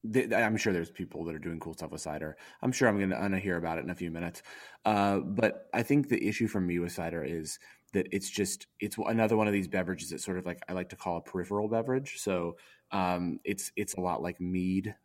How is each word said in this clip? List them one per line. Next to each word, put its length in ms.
th-, 220
I'm 240
sure 160
there's 180
people 340
that 100
are 40
doing 200
cool 140
stuff 180
with 100
cider. 360
I'm 100
sure 160
I'm 120
gonna, 160
gonna 240
hear 180
about 200
it 60
in 60
a 60
few 160
minutes. 320
Uh, 340
but 540
I 100
think 260
the 180
issue 200
for 140
me 180
with 120
cider 320
is 360
that 180
it's 180
just, 380
it's 180
another 400
one 100
of 60
these 140
beverages 420
that 120
sort 160
of, 80
like, 220
I 60
like 160
to 60
call 220
a 40
peripheral 460
beverage. 520
So, 380
um, 520
it's, 320
it's 200
a 60
lot 200
like 200
mead 640